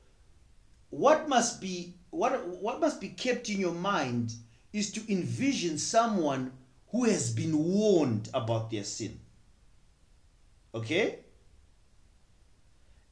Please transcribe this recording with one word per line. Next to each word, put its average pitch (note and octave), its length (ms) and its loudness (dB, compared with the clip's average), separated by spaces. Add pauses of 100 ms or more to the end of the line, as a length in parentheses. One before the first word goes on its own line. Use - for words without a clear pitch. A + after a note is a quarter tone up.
(880)
what D4+ 400 2
must - 320 0
be, F3+ 340 -8 (140)
what, G#3+ 380 -2
what F#3+ 320 -6
must D#4 200 0
be G3 100 -8
kept - 400 -2
in G3+ 100 -2
your F3 140 0
mind C#3 600 0 (400)
is G#3 180 -4
to G#3+ 200 -6
envision E3+ 680 0
someone D#3 760 2 (380)
who A#3+ 160 2
has C#3+ 260 4
been D#3+ 260 0 (160)
warned D#3+ 600 4
about A2+ 380 -2
their G2+ 120 -4
sin. - 360 -8 (1600)
Okay? C#3 440 0 (1900)